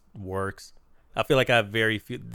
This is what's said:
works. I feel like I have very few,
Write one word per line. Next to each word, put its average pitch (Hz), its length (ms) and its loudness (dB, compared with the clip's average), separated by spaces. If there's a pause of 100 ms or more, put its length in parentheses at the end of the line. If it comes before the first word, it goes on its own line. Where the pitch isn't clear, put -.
(180)
works. 98 540 -6 (420)
I 110 100 0
feel 147 120 2
like 131 140 4
I 120 80 6
have 104 100 2
very 110 320 0
few, - 220 -12 (140)